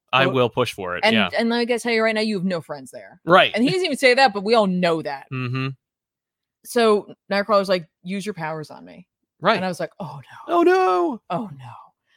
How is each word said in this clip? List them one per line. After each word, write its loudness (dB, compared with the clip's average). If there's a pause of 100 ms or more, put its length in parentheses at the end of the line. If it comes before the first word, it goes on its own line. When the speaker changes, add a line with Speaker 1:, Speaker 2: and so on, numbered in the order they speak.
(140)
Speaker 1:
I 4
Speaker 2:
vote." 0
Speaker 1:
will 4
push -2
for -6
it. -4
Speaker 2:
And, 4
Speaker 1:
Yeah. 2
Speaker 2:
and 0
let -2
me 0
tell -4
you 2
right 0
now, 0
you -2
have -4
no -2
friends -14
there. -20
Speaker 1:
Right. 4
Speaker 2:
And 0
he 2
doesn't -2
even -4
say 4
that, 4
but -6
we 2
all 4
know 0
that. -10
Speaker 1:
Mm-hmm. -4 (960)
Speaker 2:
So 2 (180)
Nightcrawler's 2
like, 0 (140)
"Use -6
your -8
powers -8
on -20
me." -20 (340)
Speaker 1:
Right. 2
Speaker 2:
And -2
I -2
was -6
like, -6
"Oh, -10 (260)
no." -2
Speaker 1:
Oh, 4
no. 2
Speaker 2:
"Oh, -4 (100)
no." -18 (460)